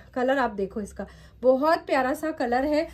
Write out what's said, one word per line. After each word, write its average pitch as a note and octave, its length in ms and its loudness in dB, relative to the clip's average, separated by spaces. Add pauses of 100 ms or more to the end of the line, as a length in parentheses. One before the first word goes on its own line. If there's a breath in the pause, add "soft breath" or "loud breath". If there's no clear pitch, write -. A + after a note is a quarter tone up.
(140)
Color C4 240 0
आप A#3+ 140 0
देखो G3+ 280 -6
इसका, G3 260 -10 (360 loud breath)
बहुत C#4+ 440 4
प्यारा C4+ 280 2
सा D#4 180 -4
color B3+ 320 0
है। D4+ 300 0